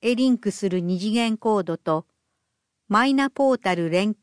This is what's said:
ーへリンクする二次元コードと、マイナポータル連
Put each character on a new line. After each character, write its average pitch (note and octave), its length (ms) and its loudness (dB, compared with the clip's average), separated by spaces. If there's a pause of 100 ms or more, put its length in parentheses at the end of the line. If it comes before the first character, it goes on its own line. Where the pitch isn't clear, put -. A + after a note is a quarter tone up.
ー A#3 100 0
へ A#3+ 40 0
リ B3+ 140 2
ン A#3+ 80 2
ク G#3 140 -4
す - 180 -4
る F3+ 100 0
二 F3+ 180 -2
次 G3+ 140 -4
元 A3+ 240 0
コ G#3+ 220 0
ー F#3+ 40 -2
ド E3 140 -6
と、 D#3+ 300 -2 (800)
マ A3 180 2
イ C#4 80 2
ナ C#4 140 2
ポ C4+ 240 0
ー B3 60 0
タ F#3 160 -2
ル E3+ 160 -2
連 G3+ 320 0